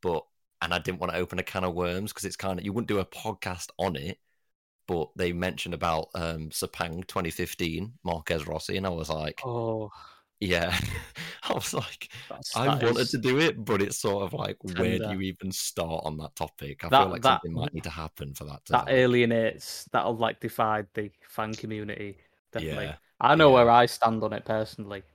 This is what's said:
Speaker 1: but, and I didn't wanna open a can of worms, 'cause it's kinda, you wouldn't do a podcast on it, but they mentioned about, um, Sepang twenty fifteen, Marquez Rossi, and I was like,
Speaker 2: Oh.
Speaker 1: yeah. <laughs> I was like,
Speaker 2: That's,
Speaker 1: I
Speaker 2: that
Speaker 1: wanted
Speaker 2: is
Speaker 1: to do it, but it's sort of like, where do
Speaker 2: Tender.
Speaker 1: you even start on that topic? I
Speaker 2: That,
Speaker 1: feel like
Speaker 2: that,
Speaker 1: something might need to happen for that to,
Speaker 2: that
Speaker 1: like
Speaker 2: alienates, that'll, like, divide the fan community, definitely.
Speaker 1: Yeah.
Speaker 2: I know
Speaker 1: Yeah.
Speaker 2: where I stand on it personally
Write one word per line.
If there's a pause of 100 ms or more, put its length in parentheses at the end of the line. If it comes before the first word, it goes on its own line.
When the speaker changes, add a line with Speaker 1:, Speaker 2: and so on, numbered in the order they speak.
Speaker 1:
but, (360)
and
I
didn't
wanna
open
a
can
of
worms,
'cause
it's
kinda,
you
wouldn't
do
a
podcast
on
it, (680)
but
they
mentioned
about,
um,
Sepang
twenty
fifteen, (100)
Marquez
Rossi,
and
I
was
like,
Speaker 2:
Oh. (480)
Speaker 1:
yeah. (380)
<laughs>
I
was
like, (200)
Speaker 2:
That's,
Speaker 1:
I
Speaker 2:
that
Speaker 1:
wanted (100)
Speaker 2:
is
Speaker 1:
to
do
it,
but
it's
sort
of
like,
where
do
Speaker 2:
Tender.
Speaker 1:
you
even
start
on
that
topic?
I
Speaker 2:
That,
Speaker 1:
feel
like
Speaker 2:
that,
Speaker 1:
something
might
need
to
happen
for
that
to,
Speaker 2:
that
Speaker 1:
like
Speaker 2:
alienates,
that'll,
like,
divide
the (160)
fan
community, (340)
definitely.
Speaker 1:
Yeah. (240)
Speaker 2:
I
know
Speaker 1:
Yeah.
Speaker 2:
where
I
stand
on
it
personally (120)